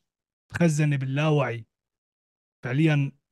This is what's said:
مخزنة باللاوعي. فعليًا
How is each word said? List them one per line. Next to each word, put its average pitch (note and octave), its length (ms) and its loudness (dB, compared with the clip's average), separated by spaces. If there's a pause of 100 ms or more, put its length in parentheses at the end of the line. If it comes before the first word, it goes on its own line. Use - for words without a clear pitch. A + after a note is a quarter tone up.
(520)
مخزنة D3+ 440 2
باللاوعي. C3+ 680 -2 (960)
فعليًا C#3+ 500 2 (200)